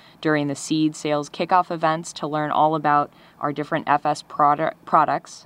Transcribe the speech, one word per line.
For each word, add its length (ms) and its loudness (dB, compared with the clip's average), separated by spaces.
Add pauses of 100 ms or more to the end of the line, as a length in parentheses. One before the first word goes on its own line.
(220)
during 260 2
the 80 -4
seed 400 -2
sales 360 -2
kickoff 400 0
events 420 -2
to 140 -8
learn 240 -2
all 240 2
about 360 2 (280)
our 120 -4
different 360 -4
F 180 2
S 180 -2
produ-, 500 0 (120)
products. 600 0